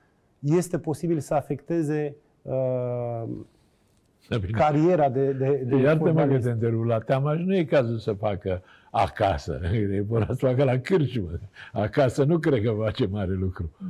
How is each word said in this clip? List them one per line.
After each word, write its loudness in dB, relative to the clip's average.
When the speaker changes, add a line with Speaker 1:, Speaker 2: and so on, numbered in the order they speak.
Speaker 1:
este 0
posibil -2
să -4
afecteze, -2
uh, -4
Speaker 2:
Da, -2
bine. -4
Speaker 1:
cariera 4
de, 0
de, 0
de 2
Speaker 2:
Iartă-mă 4
că 2
Speaker 1:
fotbalist. 2
Speaker 2:
te 0
întrerup, 0
la 2
Tamaș 0
nu 0
e 2
cazul 2
să -4
facă -4
acasă, 0
<laughs> 0
e -2
vorba -2
să -2
facă 2
la 2
cârciumă. 0
Acasă 2
nu 2
cred 2
că 0
face -2
mare -2
lucru. -4